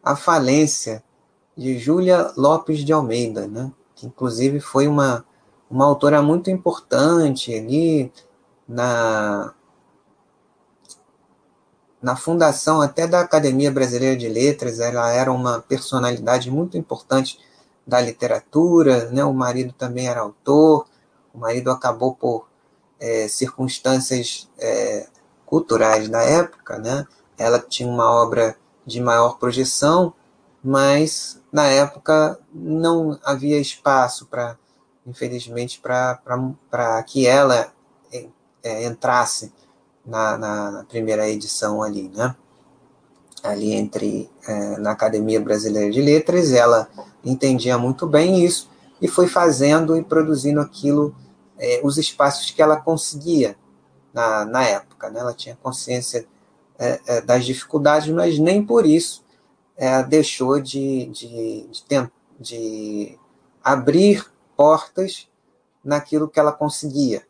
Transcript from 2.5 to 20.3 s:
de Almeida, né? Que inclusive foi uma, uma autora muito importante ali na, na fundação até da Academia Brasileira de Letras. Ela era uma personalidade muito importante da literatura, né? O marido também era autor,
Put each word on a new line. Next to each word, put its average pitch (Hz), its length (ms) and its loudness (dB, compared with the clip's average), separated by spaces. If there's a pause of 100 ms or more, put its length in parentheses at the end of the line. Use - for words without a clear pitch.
de 143 120 -2
Almeida, 117 560 -2
né? 123 240 -10 (220)
Que - 140 -18
inclusive 127 520 -2
foi 143 280 0
uma, 139 360 0 (460)
uma 131 160 2
autora 147 380 4
muito 175 260 0
importante 156 1040 0
ali 135 580 0 (560)
na, 110 880 -2 (2500)
na 123 140 -2
fundação 156 680 0
até 143 240 -2
da 175 160 2
Academia 143 500 2
Brasileira 131 460 0
de 120 100 -6
Letras. 120 520 0
Ela 120 320 0
era 127 200 2
uma 123 300 -2
personalidade 123 880 -2
muito 170 300 -4
importante - 600 -4 (460)
da 123 160 2
literatura, 123 1120 2
né? 135 120 0
O 143 100 0
marido 127 400 -2
também 127 340 -6
era 120 140 -4
autor, 147 680 4 (440)